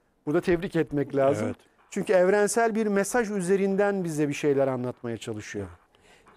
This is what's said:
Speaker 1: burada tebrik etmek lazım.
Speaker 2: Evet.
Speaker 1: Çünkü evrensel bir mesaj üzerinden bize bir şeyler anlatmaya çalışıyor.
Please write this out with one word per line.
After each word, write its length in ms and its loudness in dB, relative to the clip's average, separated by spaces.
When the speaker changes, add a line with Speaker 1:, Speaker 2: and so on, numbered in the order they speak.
Speaker 1:
burada 140 0
tebrik 360 -2
etmek 400 -2
lazım. 300 2
Speaker 2:
Evet. 100 -6
Speaker 1:
Çünkü 220 -2
evrensel 600 4
bir 120 0
mesaj 440 0
üzerinden 720 0
bize 240 0
bir 60 -2
şeyler 340 2
anlatmaya 480 -6
çalışıyor. 500 -10